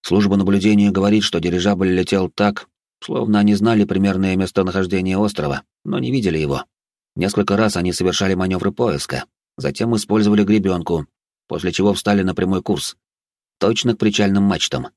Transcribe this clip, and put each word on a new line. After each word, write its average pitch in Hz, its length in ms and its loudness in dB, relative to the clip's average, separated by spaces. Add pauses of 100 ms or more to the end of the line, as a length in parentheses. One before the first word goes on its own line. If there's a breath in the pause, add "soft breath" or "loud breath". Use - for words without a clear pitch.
Служба 101 340 2
наблюдения 101 560 4
говорит, 101 320 2
что 85 160 -2
дирижабль 90 480 0
летел 92 400 0
так, 104 400 -2 (320)
словно 107 400 0
они 104 140 4
знали 107 300 2
примерное 95 520 0
местонахождение 92 840 -2
острова, 76 440 -2 (220)
но - 140 -4
не 123 140 -4
видели 98 260 0
его. 69 280 -4 (500)
Несколько 101 400 0
раз 107 200 0
они 90 160 -2
совершали 92 420 0
манёвры 92 360 -2
поиска, 80 540 -4 (320)
затем 110 400 -2
использовали 104 480 2
гребёнку, 90 640 0 (420)
после 82 240 -4
чего 98 220 2
встали 101 280 0
на 92 120 -2
прямой 92 280 0
курс, - 340 -6 (600)
точно 110 360 0
к - 40 -10
причальным 104 460 2
мачтам. 98 520 -2